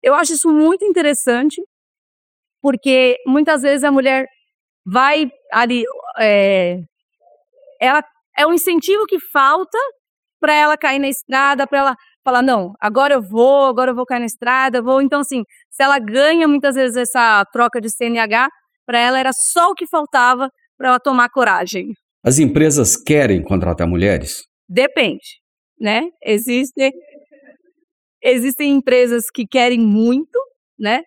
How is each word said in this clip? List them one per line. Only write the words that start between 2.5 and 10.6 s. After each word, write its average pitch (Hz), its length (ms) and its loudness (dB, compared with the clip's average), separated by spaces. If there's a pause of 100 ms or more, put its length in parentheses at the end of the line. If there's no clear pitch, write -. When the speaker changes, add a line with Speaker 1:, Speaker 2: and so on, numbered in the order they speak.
Speaker 1:
porque 262 540 0 (100)
muitas 285 340 2
vezes 277 220 0
a 285 80 2
mulher 262 340 0 (640)
vai 269 400 2 (240)
ali, 240 320 0 (360)
é, 196 580 2 (1040)
ela, 285 220 0 (340)
é 302 80 2
um 330 80 2
incentivo 370 540 0
que 370 120 -2
falta 302 580 0 (600)
pra 302 140 0
ela 302 240 2